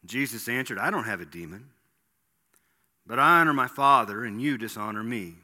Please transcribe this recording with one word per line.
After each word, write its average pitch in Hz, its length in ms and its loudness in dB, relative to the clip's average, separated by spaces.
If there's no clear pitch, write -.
Jesus 117 440 -6
answered, 120 320 -4
'I 127 100 0
don't 190 140 -2
have 104 180 -6
a 85 40 -12
demon, 87 440 -16
but 117 140 -4
I 165 220 8
honor 160 120 4
my 131 140 0
Father, 123 560 4
and 110 180 -6
you 143 160 -2
dishonor 107 460 -8
me. 104 400 -8